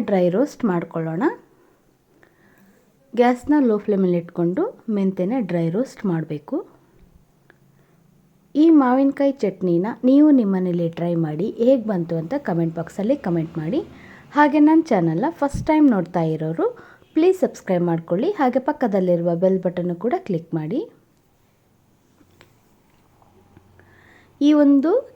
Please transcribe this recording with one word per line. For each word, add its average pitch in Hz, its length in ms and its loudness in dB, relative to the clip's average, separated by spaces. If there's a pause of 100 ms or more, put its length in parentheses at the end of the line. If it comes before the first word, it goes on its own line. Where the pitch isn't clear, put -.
ಡ್ರೈ 185 180 2 (100)
ರೋಸ್ಟ್ 262 360 -2
ಮಾಡ್ಕೊಳ್ಳೋಣ. 165 520 -4 (2000)
ಗ್ಯಾಸ್ನ 247 400 2 (100)
ಲೋ 214 160 2
ಫ್ಲೇಮಲ್ಲಿ 185 380 0
ಇಟ್ಕೊಂಡು 175 420 -2 (320)
ಮೆಂತ್ಯನ 190 420 -2 (120)
ಡ್ರೈ 170 240 -2
ರೋಸ್ಟ್ - 360 -6
ಮಾಡಬೇಕು. 160 460 -6 (2000)
ಈ - 20 6 (160)
ಮಾವಿನಕಾಯಿ 277 640 2
ಚಟ್ನಿನ 185 420 -2 (240)
ನೀವು 294 180 8 (140)
ನಿಮ್ಮನೇಲಿ 185 480 0 (100)
ಟ್ರೈ 175 140 -2 (140)
ಮಾಡಿ, 156 200 -4 (200)
ಹೇಗೆ 254 260 2
ಬಂತು 170 300 -4
ಅಂತ 170 100 -10 (160)
ಕಾಮೆಂಟ್ 165 300 -2
ಬಾಕ್ಸಲ್ಲಿ 208 380 -4 (100)
ಕಾಮೆಂಟ್ 165 340 -4
ಮಾಡಿ. 214 200 -4 (540)
ಹಾಗೆ 294 320 2
ನನ್ನ 320 220 4
ಚಾನಲ್ನ 175 380 0 (120)
ಫಸ್ಟ್ 285 280 -4
ಟೈಮ್ 311 240 4
ನೋಡ್ತಾ 180 300 -2 (100)
ಇರೋರು 160 340 -4 (480)
ಪ್ಲೀಸ್ 359 300 2
ಸಬ್ಸ್ಕ್ರೈಬ್ 180 460 -2
ಮಾಡ್ಕೊಳ್ಳಿ, 175 400 -2 (100)
ಹಾಗೆ 254 200 0 (100)
ಪಕ್ಕದಲ್ಲಿರುವ 185 600 0 (140)
ಬೆಲ್ 185 220 2
ಬಟನ್ 175 280 -4 (100)
ಕೂಡ 254 120 -2 (120)
ಕ್ಲಿಕ್ 170 300 -6
ಮಾಡಿ. 160 220 -6 (3750)
ಈ - 20 6 (140)
ಒಂದು 285 280 4 (240)